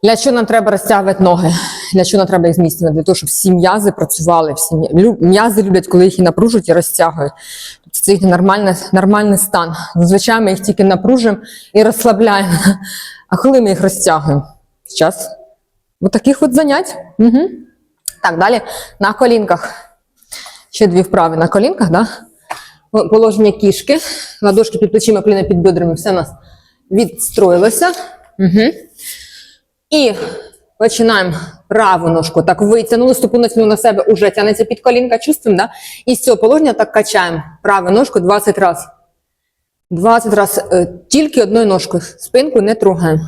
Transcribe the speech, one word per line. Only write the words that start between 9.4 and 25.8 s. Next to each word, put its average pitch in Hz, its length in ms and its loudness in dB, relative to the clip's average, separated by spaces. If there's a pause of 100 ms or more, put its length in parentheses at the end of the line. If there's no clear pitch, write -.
Зазвичай 196 440 2
ми 208 100 0
їх 190 100 -4
тільки 202 240 0
напружуємо 202 540 2 (340)
і 214 100 4
розслабляємо. 214 680 0 (760)
А 185 80 -2
коли 262 240 2
ми 214 100 0
їх 185 100 -2
розтягуємо? 156 680 0 (380)
Під - 120 -16
час - 340 -2 (720)
от 190 120 -2
таких 262 300 0
от 269 120 0
занять. 294 420 0 (220)
Угу. 240 300 4 (720)
Так, 170 160 -2
далі 208 220 2 (400)
на 202 120 0
колінках. 214 640 0 (960)
Ще - 160 0
дві 180 160 2
вправи 170 340 -2
на 160 120 0
колінках, 220 420 0
да? 196 160 2 (840)
О, 214 160 0
положення 214 440 4
кішки. 208 460 0 (440)
Ладошки 208 360 0
під 208 120 0
плечима, 214 320 0
коліна 196 200 0
під 185 160 -2
бедрами. 170 360 0